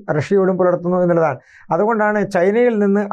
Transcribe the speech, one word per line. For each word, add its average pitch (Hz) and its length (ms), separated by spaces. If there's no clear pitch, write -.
റഷ്യയോടും 190 400
പുലർത്തുന്നു 180 440
എന്നുള്ളതാണ്. 165 380
അതുകൊണ്ടാണ് 208 600
ചൈനയിൽ 214 480
നിന്ന് 202 340